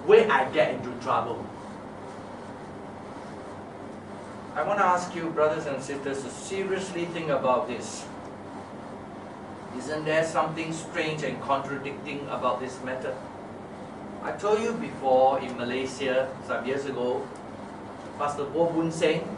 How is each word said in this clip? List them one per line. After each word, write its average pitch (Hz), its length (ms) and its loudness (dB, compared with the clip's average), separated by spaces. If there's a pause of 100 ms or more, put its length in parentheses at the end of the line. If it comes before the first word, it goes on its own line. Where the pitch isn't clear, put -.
Wait, 214 240 12
I - 240 6
get - 240 4
into 123 240 -4
trouble." 123 400 0 (3250)
I - 140 0
want 202 120 4
to 196 40 8
ask 180 320 4
you, 165 160 -2
brothers 156 340 4
and 139 160 -2
sisters, 139 460 -2
to - 20 -6
seriously 190 840 -2
think 160 160 0
about 127 400 4
this. - 320 -6 (1800)
Isn't 151 240 -2
there 156 240 4
something 160 480 0
strange 156 480 -2
and 123 160 -2
contradicting 143 880 -2
about 131 320 0
this 127 240 -4
matter? 127 320 -4 (1040)
I 151 140 -4
told 208 240 4
you 226 160 0
before, 131 640 6
in 123 160 -4
Malaysia, 127 720 0 (240)
some 117 160 -2
years 139 160 0
ago, 123 400 0 (960)
Pastor 147 320 0
Po 165 240 4
Boon 165 160 2
Seng 170 320 4 (140)